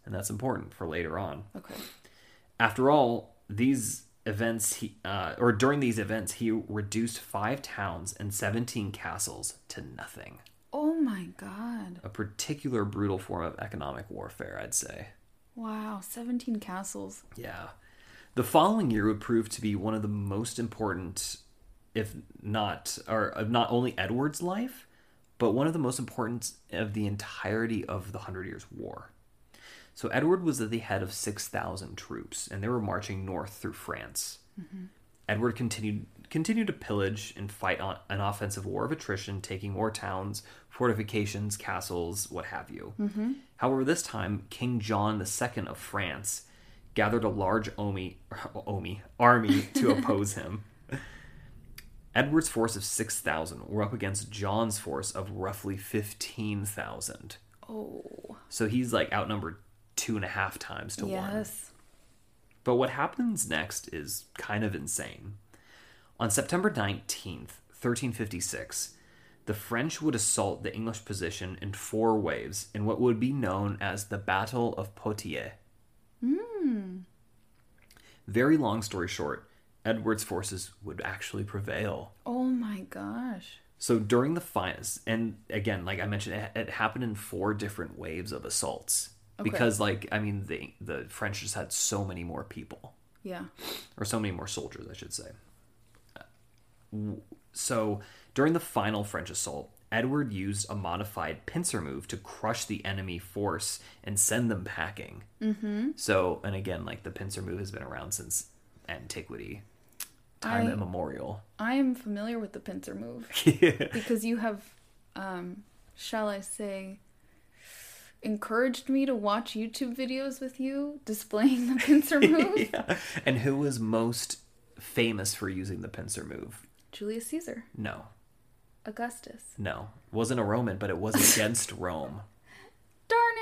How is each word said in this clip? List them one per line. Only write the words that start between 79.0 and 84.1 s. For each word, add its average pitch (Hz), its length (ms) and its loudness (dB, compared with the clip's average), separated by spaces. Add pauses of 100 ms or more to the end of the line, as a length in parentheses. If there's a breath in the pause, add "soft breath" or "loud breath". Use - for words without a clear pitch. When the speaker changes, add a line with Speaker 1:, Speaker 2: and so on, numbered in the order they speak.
Speaker 1:
short, - 400 -4 (360 soft breath)
Edward's 110 400 2
forces 95 460 -4 (120)
would 90 220 -8
actually 101 400 -4
prevail. 101 680 -4 (140)
Speaker 2:
Oh 247 180 0
my 233 360 0 (100)
gosh. 208 680 -8 (200)
Speaker 1:
So 120 200 4
during 123 360 4